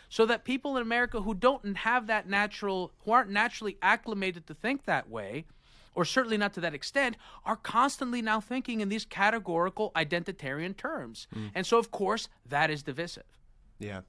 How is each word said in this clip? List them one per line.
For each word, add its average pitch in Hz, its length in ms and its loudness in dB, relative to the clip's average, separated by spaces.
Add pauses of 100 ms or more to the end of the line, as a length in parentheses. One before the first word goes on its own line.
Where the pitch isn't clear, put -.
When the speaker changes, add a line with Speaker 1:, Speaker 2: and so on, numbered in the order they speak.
Speaker 1:
so - 180 4
that 226 180 2
people 262 320 -2
in 247 60 0
America 233 400 0
who 214 120 -2
don't 202 440 2
have 233 280 0
that 208 220 0
natural, 196 640 -2 (120)
who 208 60 -2
aren't 233 200 6
naturally 214 520 0
acclimated 190 640 0
to 156 80 -10
think 262 300 -4
that 147 260 0
way, 110 340 -8 (500)
or 175 100 2
certainly 226 340 2
not 208 160 0
to 180 60 -8
that 165 120 -2
extent, 240 440 0 (280)
are 214 120 -2
constantly 247 680 0
now 220 180 2
thinking 247 400 -4
in 202 100 0
these 220 140 -2
categorical 190 920 0
identitarian 160 800 -2
terms. 160 580 -8
Speaker 2:
Mm. 107 220 -6
Speaker 1:
And 180 100 -2
so, 233 120 6
of 226 120 0
course, 208 380 -2 (180)
that 147 240 2
is 147 140 -4
divisive. 156 400 -8 (560)
Speaker 2:
Yeah. 101 280 -8